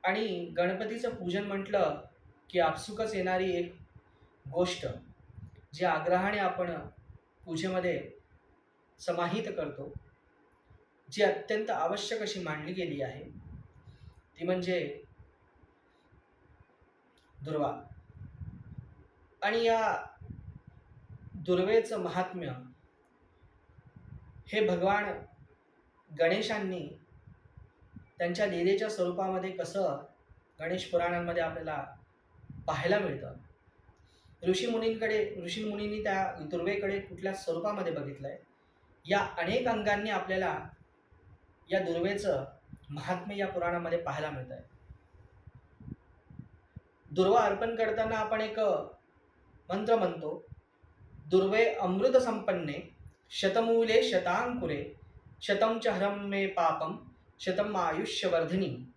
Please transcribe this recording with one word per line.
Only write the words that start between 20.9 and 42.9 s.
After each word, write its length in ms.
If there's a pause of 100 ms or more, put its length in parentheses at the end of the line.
दुर्वेचं 680
महात्म्य 520 (2000)
हे 200
भगवान 360 (1120)
गणेशांनी 680 (1300)
त्यांच्या 280
लीलेच्या 440
स्वरूपामध्ये 600
कसं 520 (580)
गणेश 240
पुराणांमध्ये 580
आपल्याला 440 (800)
पाहायला 320
मिळतं. 360 (1120)
ऋषीमुनींकडे, 880 (100)
ऋषीमुनींनी 580
त्या 380
दुर्वेकडे 600
कुठल्या 340
स्वरूपामध्ये 580
बघितलंय, 460 (680)
या 120 (200)
अनेक 300
अंगांनी 420
आपल्याला 580 (1040)
या 80
दुर्वेचं 640 (460)